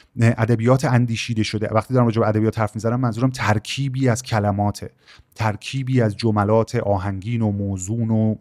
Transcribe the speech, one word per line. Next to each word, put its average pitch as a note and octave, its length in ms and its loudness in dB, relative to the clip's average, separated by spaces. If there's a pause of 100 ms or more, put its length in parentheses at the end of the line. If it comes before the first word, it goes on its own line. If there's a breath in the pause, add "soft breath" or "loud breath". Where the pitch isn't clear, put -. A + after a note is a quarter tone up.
(200 loud breath)
ادبیات A#2 640 4
اندیشیده A#2+ 580 0
شده. G#2 240 -4
وقتی G#2+ 260 0
دارم B2 120 4
راجع A2+ 160 2
به G#2 60 2
ادبیات A2 320 2
حرف G#2+ 160 -2
می‌زنم، A2+ 240 -2
منظورم A#2+ 300 0
ترکیبی B2+ 800 -2
از A2+ 140 0
کلماته، G#2 640 -2 (460 soft breath)
ترکیبی B2+ 640 -2
از G#2+ 160 0
جملات G#2+ 580 2
آهنگین G2+ 680 -2
و G#2+ 100 0
موزون G2+ 580 -4
و، A2 320 2